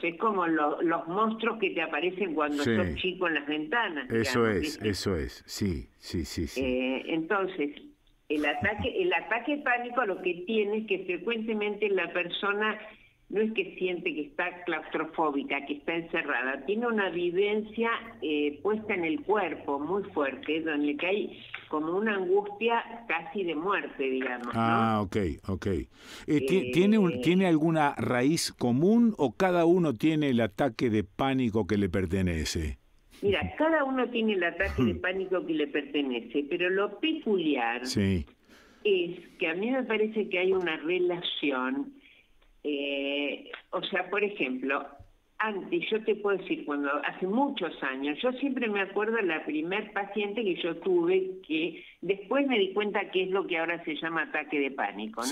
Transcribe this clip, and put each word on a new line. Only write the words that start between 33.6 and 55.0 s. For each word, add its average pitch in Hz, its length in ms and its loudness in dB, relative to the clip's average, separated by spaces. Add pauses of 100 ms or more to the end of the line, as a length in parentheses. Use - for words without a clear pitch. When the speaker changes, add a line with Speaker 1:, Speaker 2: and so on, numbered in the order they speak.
Speaker 1:
uno 262 260 0
tiene 220 240 2
el 180 100 2
ataque 170 400 0
de 185 100 2
Speaker 2:
Hmm. 175 60 -8
Speaker 1:
pánico 185 460 -2
que 165 80 0
le 151 120 0
pertenece, 143 840 -2
pero 175 200 0
lo 196 320 -2
peculiar 151 840 0
Speaker 2:
Sí. 98 400 2 (580)
Speaker 1:
es 180 340 2 (200)
que 175 100 -2
a 160 60 0
mí 208 160 -2
me 262 140 2
parece 220 440 0
que 180 120 -2
hay 185 120 4
una 175 240 0
relación, 143 1160 0 (680)
eh, 143 880 -4 (200)
o 185 140 -4
sea, 180 260 -2
por 202 140 0
ejemplo, 135 640 -2 (520)
antes, 180 520 -2
yo 220 140 0
te 214 120 2
puedo 196 220 0
decir, - 260 -6
cuando 143 260 -2 (140)
hace 180 220 -4
muchos 208 460 0 (100)
años, 139 400 -2
yo 254 100 2
siempre 254 360 -2
me 202 120 0
acuerdo 208 360 0
de 220 80 2
la 160 200 0
primer 175 480 -4
paciente 202 500 -4
que 185 200 0
yo 170 140 -2
tuve, 185 680 2
que 160 360 -4 (180)
después 220 460 0
me 247 120 2
di 190 140 2
cuenta 202 380 -2
que 185 140 2
es 185 60 -4
lo 190 160 0
que 165 120 -2
ahora 165 260 -2
se 151 120 -4
llama 160 260 -2
ataque 151 380 -4
de 135 100 0
pánico, 110 600 -4